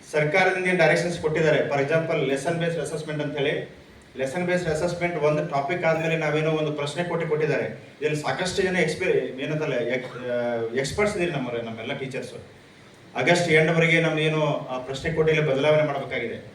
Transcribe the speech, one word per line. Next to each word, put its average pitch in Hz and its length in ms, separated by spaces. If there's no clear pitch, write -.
ಸರ್ಕಾರದಿಂದ 180 540
ಏನ್ 180 120
ಡೈರೆಕ್ಷನ್ಸ್ 165 420
ಕೊಟ್ಟಿದ್ದಾರೆ, 156 400
for - 160
example, 160 540
lesson 139 240
based 165 280
assessment 151 420
ಅಂತ 139 140
ಹೇಳಿ, 135 320
lesson 175 240
based 175 240
assessment 165 540
ಒಂದು 151 320
ಟಾಪಿಕ್ 165 340
ಆದ್ಮೇಲೆ 160 320
ನಾವೇನೋ 156 340
ಒಂದು 156 200
ಪ್ರಶ್ನೆ 147 320
ಕೋಟಿ 165 220
ಕೊಟ್ಟಿದ್ದಾರೆ. 147 400
ಇದ್ರಲ್ಲಿ - 560
ಸಾಕಷ್ಟು 180 400
ಜನ 185 140
ಎಕ್ಸ್ಪೆ-, 135 680
ಏನಂತಲ್ಲ, 147 320
ಎಕ್-, 123 320
ಆ, 120 760
ಎಕ್ಸ್‌ಪರ್ಟ್ಸ್ 202 380
ಇದೀರಿ 175 140
ನಮ್ಮ, 131 180
ನಮ್ಮೆಲ್ಲ 113 280
ಟೀಚರ್ಸ್. 131 400
ಆಗಸ್ಟ್ 170 340
ಎಂಡ್ 156 200
ವರೆಗೆ 160 300
ನಮ್ದು 156 180
ಏನು, 151 480
ಆ, 127 100
ಪ್ರಶ್ನೆ 139 360
ಕೋಟಿಯಲ್ಲಿ 156 380
ಬದಲಾವಣೆ 151 320
ಮಾಡ್ಬೇಕಾಗಿದೆ 127 720